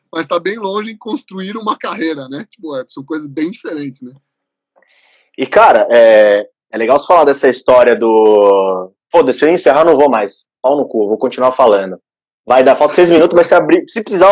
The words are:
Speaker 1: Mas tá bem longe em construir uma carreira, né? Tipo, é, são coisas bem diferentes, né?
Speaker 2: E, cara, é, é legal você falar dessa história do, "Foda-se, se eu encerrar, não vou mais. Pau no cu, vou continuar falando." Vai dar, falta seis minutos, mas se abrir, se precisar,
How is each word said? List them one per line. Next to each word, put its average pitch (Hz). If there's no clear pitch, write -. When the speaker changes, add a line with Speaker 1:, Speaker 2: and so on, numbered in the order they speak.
Speaker 1:
Mas 165
tá 175
bem 190
longe 208
em 214
construir 196
uma 214
carreira, 156
né? 139
Tipo, 151
é, 127
são 139
coisas 156
bem 156
diferentes, 147
né? 127
Speaker 2:
E, 135
cara, 147
é, 107
é 110
legal 120
você -
falar 170
dessa 139
história 123
do, 101
"Foda-se, 131
se 147
eu 156
encerrar, 160
não 165
vou 143
mais. 107
Pau 139
no 127
cu, 107
vou 107
continuar 127
falando." 98
Vai 127
dar, 127
falta 147
seis 175
minutos, 170
mas 165
se 185
abrir, 165
se 226
precisar, 185